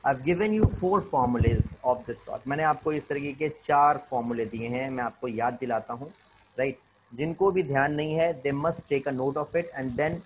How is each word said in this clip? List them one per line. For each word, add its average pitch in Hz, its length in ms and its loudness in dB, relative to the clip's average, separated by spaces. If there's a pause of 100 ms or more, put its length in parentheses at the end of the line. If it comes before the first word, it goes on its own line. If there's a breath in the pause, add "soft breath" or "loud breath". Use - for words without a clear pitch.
I've 131 200 0
given 180 280 2
you 214 140 4 (140)
four 185 220 2
formulas 120 600 2 (220)
of 123 220 2
this 117 180 -8
sort। 110 240 -10
मैंने 147 140 -2
आपको 156 300 0
इस 147 160 -4
तरीके 143 260 -4
के 151 140 -2 (180)
चार 147 320 6 (120)
formula 117 360 -2
दिए 113 220 -6
हैं, 127 220 -2
मैं 127 140 -4
आपको 120 240 -6
याद 117 320 0
दिलाता 120 340 -2
हूँ, 139 160 -10 (480)
right। 131 200 -2 (340)
जिनको 160 400 0
भी 185 100 0
ध्यान 139 320 2
नहीं 156 200 -2
है, 165 140 2 (140)
they 143 140 0
must 165 340 -2
take 139 160 0
a 139 80 -2
note 135 220 -2
of 151 240 -4
it 170 180 -6
and 131 180 -6
then 160 300 -2